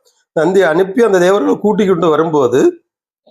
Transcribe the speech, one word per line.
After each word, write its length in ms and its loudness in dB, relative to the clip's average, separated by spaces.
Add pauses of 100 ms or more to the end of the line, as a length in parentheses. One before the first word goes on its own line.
(320)
நந்தி 300 0
அனுப்பி 420 0
அந்த 160 2
தேவர்களை 400 0
கூட்டிக்கிட்டு 500 0
வரும்போது 720 0 (500)